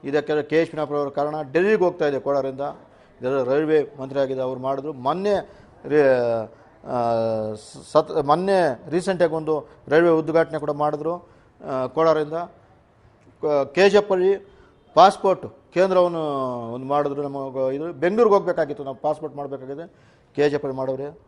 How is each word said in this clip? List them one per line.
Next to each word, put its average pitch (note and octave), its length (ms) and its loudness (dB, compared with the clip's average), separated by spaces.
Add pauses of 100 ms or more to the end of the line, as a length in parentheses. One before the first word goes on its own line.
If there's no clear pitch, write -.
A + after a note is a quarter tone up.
ಇದಕ್ಕೆಲ್ಲ D3 360 0
ಕೆ D3+ 220 0
ಎಚ್ D#3+ 120 -4
ಮುನಿಯಪ್ಪ D3 200 -6
ಅವ್ರ C#3+ 140 -2
ಕಾರಣ. D3 260 -4 (180)
ಡೆಲ್ಲಿಗೆ F#3 320 2
ಹೋಗ್ತಾ D#3+ 220 0
ಇದೆ C#3 140 0
ಕೋಲಾರದಿಂದ. C3+ 400 -2 (600)
ಇದೆಲ್ಲ C3 220 -2
ರೈಲ್ವೆ D3+ 400 2 (180)
ಮಂತ್ರಿ C3+ 200 -6
ಆಗಿದೆ, C3 200 -2
ಅವ್ರು B2+ 200 -4
ಮಾಡಿದ್ರು. C#3 320 -4
ಮೊನ್ನೆ D#3+ 420 -2 (500)
ರೇ-, C#3+ 200 4 (800)
ಆ, A#2+ 260 0 (800)
ಸತ್-, D3+ 340 2
ಮೊನ್ನೆ E3 640 0
ರೀಸೆಂಟಾಗಿ E3+ 440 0
ಒಂದು D#3 340 -4 (200)
ರೈಲ್ವೆ E3 220 4
ಉದ್ಘಾಟನೆ D#3 480 2
ಕೂಡ D3 120 -6
ಮಾಡಿದ್ರು, D3 480 -2
ಆ, - 680 -10
ಕೋಲಾರದಿಂದ. D#3 480 2
ಕ-, - 1400 -6
ಕೆ F#3+ 160 6
ಜಿ G3+ 60 4
ಎಫ್ G#3 160 4
ಅಲ್ಲಿ F#3+ 220 2 (600)
ಪಾಸ್‌ಪೋರ್ಟ್ F#3 800 2
ಕೇಂದ್ರವನ್ನು F3+ 480 2 (500)
ಒಂದು C3 140 -10
ಮಾಡಿದ್ರು. C#3+ 360 -2
ನಮ್ಮ C3+ 480 -4
ಇದು D3+ 220 -8
ಬೆಂಗಳೂರಿಗೆ G3+ 420 2
ಹೋಗ್ಬೇಕಾಗಿತ್ತು, D#3+ 500 -2
ನಾವು C3+ 120 -10
ಪಾಸ್‌ಪೋರ್ಟ್ D3 400 -6
ಮಾಡಬೇಕಾಗಿದೆ, C#3 500 -12 (480)
ಕೆ C#3+ 140 2
ಜಿ C#3+ 80 0
ಎಫ್ C#3 80 -6
ಅಲ್ಲಿ C3+ 120 -4
ಮಾಡವ್ರೆ. C3+ 520 -6